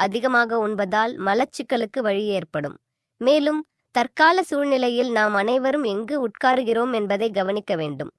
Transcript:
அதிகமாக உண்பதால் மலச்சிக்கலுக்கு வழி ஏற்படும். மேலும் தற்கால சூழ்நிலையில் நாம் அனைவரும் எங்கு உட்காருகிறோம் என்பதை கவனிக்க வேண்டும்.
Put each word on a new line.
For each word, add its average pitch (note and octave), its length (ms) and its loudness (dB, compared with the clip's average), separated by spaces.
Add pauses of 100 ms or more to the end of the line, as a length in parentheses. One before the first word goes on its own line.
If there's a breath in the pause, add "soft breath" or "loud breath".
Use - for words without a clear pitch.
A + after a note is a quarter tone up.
அதிகமாக A#3 540 0
உண்பதால் G#3+ 540 0 (140)
மலச்சிக்கலுக்கு A#3 800 -2
வழி G3+ 180 0 (140)
ஏற்படும். D3+ 360 -6 (460)
மேலும் D4+ 400 4 (340)
தற்கால D#4+ 480 2
சூழ்நிலையில் B3+ 760 0
நாம் G#3+ 220 2
அனைவரும் C4 520 0
எங்கு A3+ 240 -4 (100)
உட்காருகிறோம் B3 720 0
என்பதை G3+ 320 0
கவனிக்க G3 460 -2
வேண்டும். D3+ 420 -6